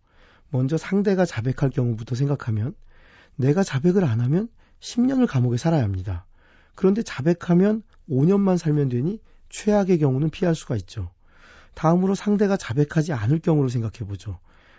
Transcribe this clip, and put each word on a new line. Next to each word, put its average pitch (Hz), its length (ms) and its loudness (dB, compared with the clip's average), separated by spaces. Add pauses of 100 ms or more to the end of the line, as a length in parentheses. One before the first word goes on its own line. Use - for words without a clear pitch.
(500)
먼저 135 260 0
상대가 190 480 0
자백할 127 460 -2
경우부터 120 460 -4
생각하면 131 580 -2 (600)
내가 147 260 2
자백을 175 400 2
안 117 180 0
하면 160 280 0 (320)
십 - 200 -6
년을 254 280 2
감옥에 123 280 0
살아야 156 280 0
합니다. 92 420 -6 (480)
그런데 202 300 0
자백하면 180 800 0 (240)
오 135 160 2
년만 190 320 4
살면 147 320 0
되니 135 320 -4 (300)
최악의 196 500 2
경우는 135 300 2
피할 165 260 0
수가 - 220 -6
있죠. 92 340 -10 (640)
다음으로 185 420 2
상대가 202 400 0
자백하지 147 560 0
않을 127 260 0
경우를 147 320 2
생각해보죠. 104 680 -8 (380)